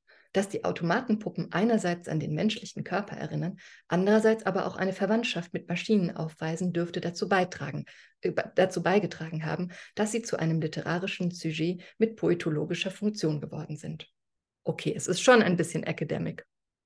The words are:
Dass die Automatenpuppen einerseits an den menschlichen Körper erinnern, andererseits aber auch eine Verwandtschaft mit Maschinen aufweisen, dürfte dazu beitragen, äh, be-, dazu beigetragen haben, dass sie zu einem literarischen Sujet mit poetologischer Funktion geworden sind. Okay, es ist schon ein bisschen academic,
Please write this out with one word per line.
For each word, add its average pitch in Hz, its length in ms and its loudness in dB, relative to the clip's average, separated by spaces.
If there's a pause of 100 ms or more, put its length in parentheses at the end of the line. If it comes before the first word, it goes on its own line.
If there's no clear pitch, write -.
(320)
Dass 202 160 2
die - 160 -6
Automatenpuppen 180 840 0
einerseits 180 560 2
an 156 140 0
den 151 140 -2
menschlichen 202 500 -2
Körper 190 320 -4
erinnern, 156 400 -4 (320)
andererseits 214 580 4
aber 190 200 0
auch 185 100 -6
eine 190 160 0
Verwandtschaft 202 600 0
mit - 160 -8
Maschinen 175 460 2
aufweisen, 165 580 -4
dürfte 170 280 0
dazu 175 280 -2
beitragen, 180 560 0 (360)
äh, 185 100 0
be-, - 240 -2
dazu 185 260 4
beigetragen 170 640 0
haben, 160 280 -4 (240)
dass 214 160 0
sie 226 100 -2
zu - 160 -4
einem 160 220 2
literarischen 175 720 -2
Sujet 165 500 -4 (160)
mit 220 160 2
poetologischer 170 760 0
Funktion 170 480 -2
geworden 151 360 -8
sind. 156 320 -12 (540)
Okay, - 340 -2
es - 120 -6
ist 180 120 0
schon 247 220 8
ein 175 140 4
bisschen 165 260 -2
academic, 165 640 -6 (400)